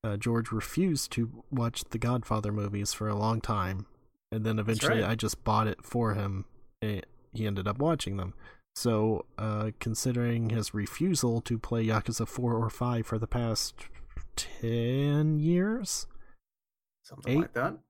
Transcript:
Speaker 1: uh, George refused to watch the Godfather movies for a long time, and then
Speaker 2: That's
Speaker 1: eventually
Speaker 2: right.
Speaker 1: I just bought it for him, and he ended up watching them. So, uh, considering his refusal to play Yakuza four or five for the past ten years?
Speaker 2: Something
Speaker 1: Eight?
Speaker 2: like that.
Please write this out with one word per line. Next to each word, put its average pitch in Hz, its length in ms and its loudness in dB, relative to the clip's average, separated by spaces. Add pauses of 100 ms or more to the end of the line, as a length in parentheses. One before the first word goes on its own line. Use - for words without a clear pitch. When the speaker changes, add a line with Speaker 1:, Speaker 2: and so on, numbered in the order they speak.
Speaker 1:
uh, 104 120 0
George 117 360 2
refused 151 600 0
to 117 380 -2
watch 117 400 0
the 117 80 -4
Godfather 110 540 0
movies 101 400 -2
for 107 160 -2
a 104 80 0
long 110 240 2
time, 98 460 -2 (440)
and 110 140 -2
then 110 120 2
Speaker 2:
That's 107 120 0
Speaker 1:
eventually 113 340 4
Speaker 2:
right. 95 80 2
Speaker 1:
I 113 40 2
just - 300 -2
bought 110 220 4
it - 180 -4
for 113 300 0
him, 101 300 -2 (380)
and 104 220 -4 (280)
he 110 140 -2
ended 98 200 -2
up 107 120 0
watching 147 400 0
them. 92 160 -6 (420)
So, 110 480 2 (140)
uh, 107 320 -2 (100)
considering 120 680 0
his 110 240 -2
refusal 117 680 2
to 113 160 -2
play 113 280 0
Yakuza 110 420 0
four 120 260 0
or 113 160 0
five 123 360 0
for 113 120 -2
the 110 80 -2
past 117 480 0 (600)
ten 139 1040 2
years? 185 640 2 (1000)
Speaker 2:
Something 127 280 -6
Speaker 1:
Eight? 151 80 4
Speaker 2:
like - 140 -2
that. 107 240 -2 (120)